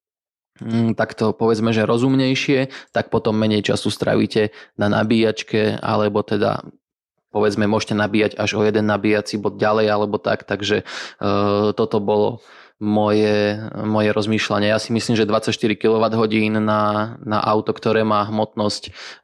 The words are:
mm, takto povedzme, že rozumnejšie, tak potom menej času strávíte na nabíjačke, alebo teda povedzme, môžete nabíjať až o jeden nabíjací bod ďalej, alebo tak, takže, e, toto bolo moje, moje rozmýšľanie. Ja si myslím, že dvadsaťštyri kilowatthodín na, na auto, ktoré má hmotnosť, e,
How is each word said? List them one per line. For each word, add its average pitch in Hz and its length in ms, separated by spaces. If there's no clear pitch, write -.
mm, 113 320
takto 110 400
povedzme, 113 400
že 110 80
rozumnejšie, 131 880
tak - 160
potom 110 240
menej 110 320
času 107 240
strávíte 107 640
na 104 80
nabíjačke, 107 880
alebo 107 480
teda 107 400
povedzme, 104 400
môžete 107 320
nabíjať 104 400
až 107 180
o 107 60
jeden 107 240
nabíjací 104 500
bod 101 220
ďalej, 107 320
alebo 104 260
tak, - 300
takže, 104 340
e, - 20
toto 110 260
bolo 107 400
moje, 104 800
moje 107 320
rozmýšľanie. 104 560
Ja 110 80
si - 160
myslím, 110 240
že 107 80
dvadsaťštyri 107 480
kilowatthodín 110 880
na, 107 580
na 107 220
auto, 107 320
ktoré 110 320
má 104 160
hmotnosť, 107 640
e, - 40